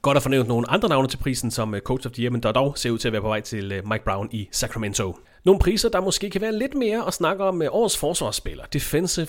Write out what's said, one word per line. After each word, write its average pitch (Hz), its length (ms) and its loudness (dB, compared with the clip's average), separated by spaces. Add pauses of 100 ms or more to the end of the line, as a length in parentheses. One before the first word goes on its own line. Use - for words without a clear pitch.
Godt 139 160 4
at 127 60 2
få 135 60 0
nævnt 131 180 4
nogle 120 220 0
andre 180 200 2
navne 135 180 4
til - 100 -4
prisen 123 340 -2
som, 107 240 -2
øh, 101 60 -6
Coach 127 260 -4
of 117 40 -8
the 117 120 -4
Year, 120 80 2
men 117 120 0
der 113 80 2
dog 139 260 2
ser 120 140 0
ud 113 60 0
til 123 100 -2
at 113 40 0
være 107 100 -2
på 107 60 -4
vej 107 140 -2
til, 98 300 -6
øh, 98 160 -6
Mike 110 180 -2
Brown 101 260 -2
i 107 200 -6
Sacramento. 104 680 -2 (280)
Nogle 185 140 8
priser, 220 300 2
der 185 120 0
måske 196 280 -2
kan 196 120 -4
være 220 100 -2
lidt 254 240 -2
mere 226 320 0
at 185 60 -4
snakke 190 300 0
om, 185 180 2
øh, 147 100 2
årets 208 260 2
forsvarsspiller, 110 680 -4
Defensive 160 640 0